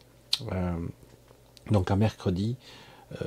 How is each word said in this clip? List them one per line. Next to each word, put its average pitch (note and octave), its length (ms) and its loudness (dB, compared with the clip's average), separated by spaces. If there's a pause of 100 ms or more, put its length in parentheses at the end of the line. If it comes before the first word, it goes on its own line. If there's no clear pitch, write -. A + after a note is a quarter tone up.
(520)
Euh, F2+ 240 0 (960)
donc G2 180 4
à G2 60 4
mercredi, G#2 600 0 (580)
euh, - 120 -8